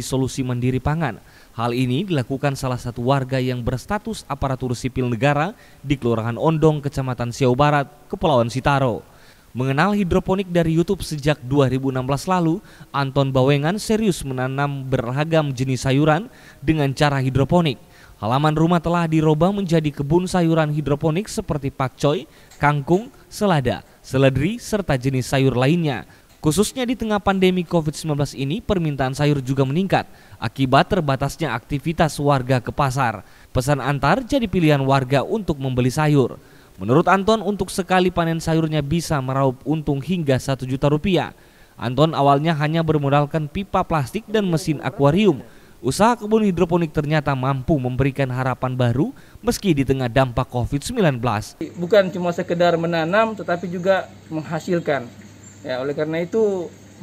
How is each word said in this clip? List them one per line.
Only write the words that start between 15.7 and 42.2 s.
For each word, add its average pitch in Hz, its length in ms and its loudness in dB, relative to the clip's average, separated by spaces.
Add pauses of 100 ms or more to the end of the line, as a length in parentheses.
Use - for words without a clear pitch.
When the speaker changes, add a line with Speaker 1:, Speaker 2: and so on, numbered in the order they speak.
Speaker 1:
sayuran 151 400 2 (320)
dengan 139 320 2
cara 143 240 2
hidroponik. 135 640 2 (400)
Halaman 139 320 2
rumah 165 240 4
telah 170 320 0
diroba 156 400 4
menjadi 165 400 0
kebun 165 400 0
sayuran 165 400 2
hidroponik 151 560 -2
seperti 139 480 -6
pakcoy, 143 560 -2 (320)
kangkung, 151 480 2 (160)
selada, 139 560 0 (240)
seledri, 135 560 2
serta 165 400 -4
jenis 131 320 -2
sayur 135 240 2
lainnya. 139 480 0 (340)
Khususnya 208 480 0
di 247 80 -2
tengah 214 240 -2
pandemi 185 480 0
covid 156 240 -2
sembilan 151 240 -6
belas 139 160 -2
ini, 139 320 -6
permintaan 147 480 -2
sayur 143 320 0
juga 135 240 0
meningkat 151 400 0 (320)
akibat 135 480 2
terbatasnya 143 640 -2
aktivitas 147 640 -2
warga 131 480 0
ke 120 80 -8
pasar. 123 560 -2 (240)
Pesan 131 320 0
antar 143 400 0
jadi 233 240 0
pilihan 156 320 4
warga 135 400 2
untuk 165 400 -2
membeli 127 320 0
sayur. 147 480 2 (400)
Menurut 143 320 4
Anton, 196 320 2
untuk 196 240 -4
sekali 185 400 0
panen 165 320 0
sayurnya 160 400 0
bisa 147 400 -2
meraup 131 480 0
untung 147 320 -2
hingga 143 400 0
satu 135 240 -4
juta 131 240 -2
rupiah. 151 480 0 (400)
Anton 131 400 0
awalnya 143 400 4